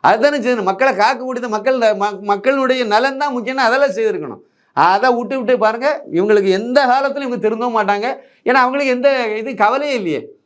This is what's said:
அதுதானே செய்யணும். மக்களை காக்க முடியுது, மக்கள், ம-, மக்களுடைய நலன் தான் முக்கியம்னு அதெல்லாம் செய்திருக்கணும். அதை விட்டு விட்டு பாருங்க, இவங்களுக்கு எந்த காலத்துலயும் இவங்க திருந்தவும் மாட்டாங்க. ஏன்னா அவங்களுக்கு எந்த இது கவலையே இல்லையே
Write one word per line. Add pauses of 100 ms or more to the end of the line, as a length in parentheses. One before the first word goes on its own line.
அதுதானே
செய்யணும்.
மக்களை
காக்க
முடியுது,
மக்கள்,
ம-,
மக்களுடைய
நலன்
தான்
முக்கியம்னு
அதெல்லாம்
செய்திருக்கணும். (340)
அதை
விட்டு
விட்டு
பாருங்க, (100)
இவங்களுக்கு
எந்த
காலத்துலயும்
இவங்க
திருந்தவும்
மாட்டாங்க. (300)
ஏன்னா
அவங்களுக்கு
எந்த (100)
இது
கவலையே
இல்லையே (160)